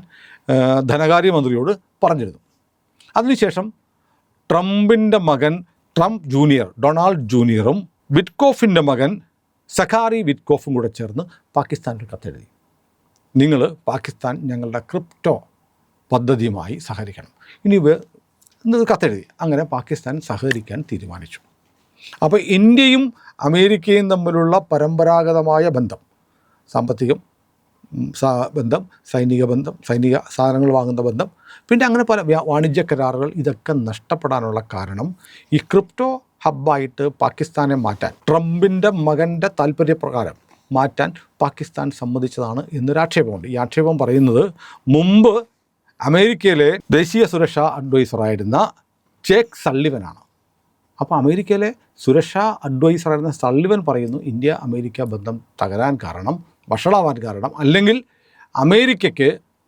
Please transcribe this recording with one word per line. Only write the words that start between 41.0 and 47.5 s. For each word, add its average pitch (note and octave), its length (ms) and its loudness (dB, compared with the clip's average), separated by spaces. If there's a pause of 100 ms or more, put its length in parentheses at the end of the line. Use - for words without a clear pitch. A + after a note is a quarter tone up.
പാകിസ്ഥാൻ C#3+ 460 -6 (140)
സമ്മതിച്ചതാണ് B2 600 -6 (160)
എന്നൊരു C#3 260 -2
ആക്ഷേപമുണ്ട്. A2+ 500 -2
ഈ - 100 -4
ആക്ഷേപം D#3 400 -2
പറയുന്നത് C3 400 4 (520)
മുമ്പ് G3+ 380 6 (640)
അമേരിക്കയിലെ E3+ 680 4 (280)
ദേശീയ G3 360 2
സുരക്ഷാ D#3+ 340 0 (140)